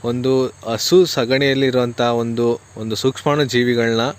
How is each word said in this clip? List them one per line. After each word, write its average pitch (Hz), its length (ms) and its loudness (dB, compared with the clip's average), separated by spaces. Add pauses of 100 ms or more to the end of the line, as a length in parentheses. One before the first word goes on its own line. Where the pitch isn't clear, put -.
ಒಂದು 127 420 0
ಹಸು 123 600 2
ಸಗಣಿಯಲ್ಲಿ 135 600 0
ಇರುವಂಥ 123 340 0
ಒಂದು, 117 600 0 (160)
ಒಂದು 110 200 -6
ಸೂಕ್ಷ್ಮಾಣು 147 480 0
ಜೀವಿಗಳನ್ನ 120 760 0